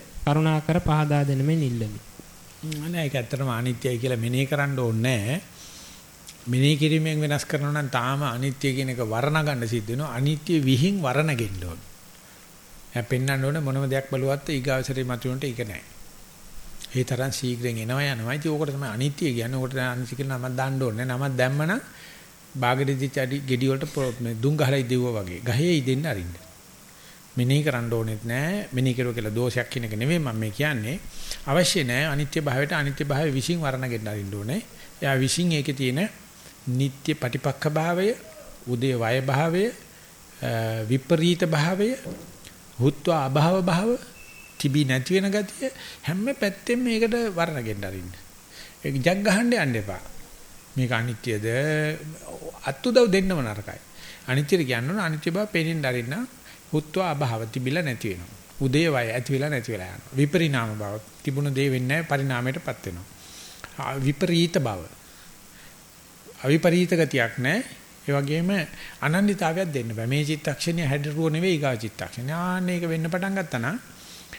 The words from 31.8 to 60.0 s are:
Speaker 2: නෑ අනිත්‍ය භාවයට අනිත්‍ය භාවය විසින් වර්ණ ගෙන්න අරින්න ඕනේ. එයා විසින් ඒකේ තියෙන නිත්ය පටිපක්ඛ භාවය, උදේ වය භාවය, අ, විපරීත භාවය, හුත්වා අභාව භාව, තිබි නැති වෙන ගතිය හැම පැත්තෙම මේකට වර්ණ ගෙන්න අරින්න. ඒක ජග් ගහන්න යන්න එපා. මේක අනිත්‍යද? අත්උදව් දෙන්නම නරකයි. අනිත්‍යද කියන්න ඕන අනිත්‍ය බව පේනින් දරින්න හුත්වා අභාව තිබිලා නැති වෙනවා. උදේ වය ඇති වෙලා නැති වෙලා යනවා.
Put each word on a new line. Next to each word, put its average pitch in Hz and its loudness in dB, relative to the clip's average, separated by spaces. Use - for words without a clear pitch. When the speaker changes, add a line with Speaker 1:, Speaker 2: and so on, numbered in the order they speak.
Speaker 2:
නෑ 127 2
අනිත්‍ය 147 0
භාවයට 143 0
අනිත්‍ය 143 0
භාවය 143 2
විසින් 151 0
වර්ණ 131 -2
ගෙන්න 110 -4
අරින්න 101 -4
ඕනේ. 113 -4
එයා 139 2
විසින් 165 2
ඒකේ 143 0
තියෙන 131 0
නිත්ය 135 0
පටිපක්ඛ 131 -2
භාවය, 170 2
උදේ 123 0
වය 117 2
භාවය, 160 2
අ, 123 -2
විපරීත 160 4
භාවය, 170 2
හුත්වා 156 2
අභාව 151 4
භාව, 180 2
තිබි 143 2
නැති 131 2
වෙන 196 4
ගතිය 208 -2
හැම 190 -2
පැත්තෙම 226 0
මේකට 233 2
වර්ණ 165 0
ගෙන්න 107 -4
අරින්න. 92 -8
ඒක 139 -2
ජග් 170 4
ගහන්න 220 4
යන්න 147 2
එපා. 98 -4
මේක 127 0
අනිත්‍යද? 113 -2
අත්උදව් 240 4
දෙන්නම 190 4
නරකයි. 107 -4
අනිත්‍යද 147 2
කියන්න 127 0
ඕන 214 0
අනිත්‍ය 160 0
බව 190 0
පේනින් 165 0
දරින්න 127 -2
හුත්වා 156 0
අභාව 117 0
තිබිලා 131 0
නැති 117 -2
වෙනවා. 90 -8
උදේ 147 4
වය 123 2
ඇති 120 -2
වෙලා 139 0
නැති 123 -2
වෙලා 92 -6
යනවා. - -14